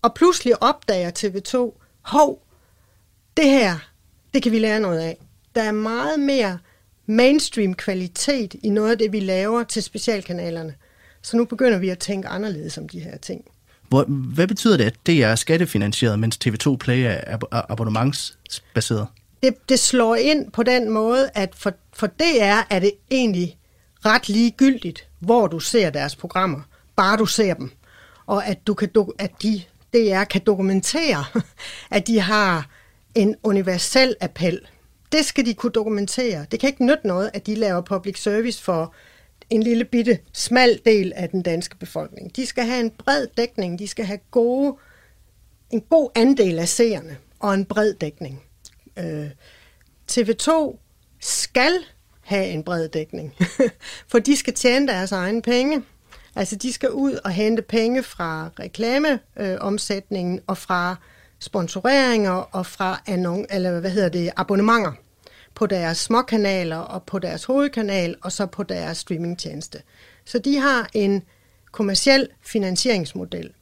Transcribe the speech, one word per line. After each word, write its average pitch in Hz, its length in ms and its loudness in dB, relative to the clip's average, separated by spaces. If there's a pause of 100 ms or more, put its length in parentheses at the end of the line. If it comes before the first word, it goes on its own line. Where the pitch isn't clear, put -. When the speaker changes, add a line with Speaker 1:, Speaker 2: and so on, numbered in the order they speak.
Speaker 1:
Og 233 120 2
pludselig 320 480 4
opdager 196 480 0
T - 140 -8
V 196 200 -4
to, 247 360 -4 (220)
hov, 285 400 2 (920)
det 320 140 4
her, 208 280 4 (560)
det 277 80 4
kan 233 100 2
vi 226 60 2
lære 220 220 2
noget 180 180 0
af. 165 200 -6 (360)
Der 226 80 2
er 214 100 -2
meget 233 480 -2
mere 247 380 0 (480)
mainstream 233 680 2
kvalitet 190 880 -4
i 214 80 -2
noget 214 200 2
af 233 80 2
det, 220 140 0
vi 214 80 -2
laver 196 420 -2
til 226 200 -6
specialkanalerne. 175 920 -6 (480)
Så - 140 -4
nu 233 80 4
begynder 233 340 2
vi 185 100 -2
at 180 100 -4
tænke 196 300 -6
anderledes 180 500 -8
om 156 100 -12
de 175 120 -14
her - 180 -14
ting. - 260 -12 (440)
Speaker 2:
Hvor, 135 200 4
hvad 139 380 0
betyder 208 300 2
det, 123 80 2
at 110 100 -2 (120)
D - 20 0
R 156 180 4
er 110 80 4
skattefinansieret, 110 840 0
mens 113 180 0
T - 100 -4
V 110 100 0
to 139 240 0
Play 127 240 0
er 101 220 0
ab-, 107 260 -6
ab-, 117 160 -2
abonnementsbaseret? 110 1400 -4 (360)
Speaker 1:
Det, - 260 0
det 262 100 4
slår 233 360 4
ind 269 380 2
på 226 100 -2
den 247 280 2
måde, 233 440 2
at 196 200 -2
for, - 180 -4 (200)
for - 140 -4
D - 140 -6 (200)
R 208 300 4
er 202 80 2
det 202 140 4 (180)
egentlig 202 460 0 (480)
ret 220 240 4
ligegyldigt, 233 800 2 (100)
hvor 220 280 4
du 165 140 -4
ser 202 300 2
deres 143 260 -6
programmer, 175 440 -2 (360)
bare 202 200 4
du 214 100 2
ser 190 280 0
dem. 135 160 -10 (560)
Og 202 200 -2
at 202 200 -6
du 208 80 0
kan 208 140 -2 (100)
do-, 202 200 0
at - 240 -8
de, 208 200 0 (300)
D 247 40 4
R 202 280 4
kan 196 220 0
dokumentere, 190 760 0 (340)
<laughs> - 320 -16
at 202 160 0
de 226 140 2
har 185 480 2 (460)
en 208 280 4
universel 202 800 2
appel. 170 400 -2 (520)
Det 302 120 4
skal 277 220 0
de 233 80 -2
kunne 240 180 -4
dokumentere. 208 800 -2
Det 226 100 -4
kan 269 80 2
ikke 277 180 0
nytte 294 200 2
noget, 190 280 0
at 202 120 -8
de 214 80 -2
laver 202 260 0
public 190 420 -6
service 226 400 -2
for 165 320 -2 (560)
en 220 120 2
lille 233 220 2
bitte 233 340 2 (140)
smal 247 520 4
del 202 320 4
af 175 120 -6
den 185 140 -2
danske 175 340 -4
befolkning. 175 600 -12
De 254 100 -4
skal 240 200 -2
have 247 140 -2
en 226 100 0
bred 277 360 0 (100)
dækning. 196 420 -4
De 202 100 -10
skal 226 160 -6
have 202 140 -6 (120)
gode, 262 460 2 (960)
en 226 100 0
god 311 340 2
andel 226 440 4
af 170 100 -2
seerne 175 480 0 (240)
og 202 140 0
en 196 100 0
bred 214 300 0
dækning. 147 480 -10 (560)
Øh, 156 280 -8 (800)
T - 120 -2
V 220 200 0
to 311 420 0 (400)
skal - 580 0 (420)
have 196 260 -4
en 156 160 -8
bred 165 260 -4
dækning, 156 460 -8 (360)
<laughs> - 400 -20
for 240 80 4
de 277 180 4
skal 269 180 -4
tjene 262 340 2
deres 190 240 -2
egne 196 300 -2
penge. 254 400 0 (540)
Altså, 202 200 -4
de 240 160 -6
skal 262 180 -2
ud 277 340 -2
og 196 60 -4
hente 214 320 0
penge 233 400 0
fra 165 560 -8
reklame, 254 600 -2 (180)
øh, 190 240 -4
omsætningen 196 840 -4
og 190 120 -6
fra 180 380 -4 (440)
sponsoreringer 214 880 0
og 185 360 -4
fra - 420 -6
annon-, 180 420 -2
eller 180 300 -2
hvad 190 100 -4
hedder 185 180 2
det, 170 280 -2
abonnementer 202 560 2 (640)
på 220 120 -2
deres 170 320 -2
småkanaler 196 800 0
og 180 260 -10
på - 160 -8
deres 170 260 -6
hovedkanal 220 800 0
og 185 100 -8
så 202 140 -4
på 202 160 -10
deres 170 360 -8
streamingtjeneste. 170 800 -8 (460)
Så - 140 -6
de 277 200 0
har 262 360 0
en 202 280 2 (500)
kommerciel 226 560 2 (140)
finansieringsmodel. 185 1080 -4 (120)